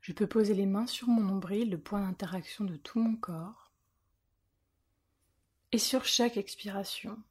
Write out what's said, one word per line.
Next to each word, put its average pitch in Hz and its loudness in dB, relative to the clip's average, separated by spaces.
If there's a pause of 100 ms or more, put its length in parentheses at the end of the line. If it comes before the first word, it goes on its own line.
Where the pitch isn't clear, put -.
Je 180 -10
peux 202 0
poser 214 4
les 196 4
mains 202 2
sur 247 -4
mon 233 6
nombril, 196 0
le 165 -2
point 202 -4
d'interaction 190 -4
de 175 -4
tout - -4
mon 226 2
corps. 175 -10 (2000)
Et 233 4
sur 254 2
chaque 240 4
expiration 202 -6 (140)